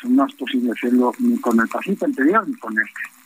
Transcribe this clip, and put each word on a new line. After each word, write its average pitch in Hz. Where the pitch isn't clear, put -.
no 131
es 135
posible 123
hacerlo 123
ni 120
con 113
el 113
pasic -
anterior 180
ni 240
con -
este. -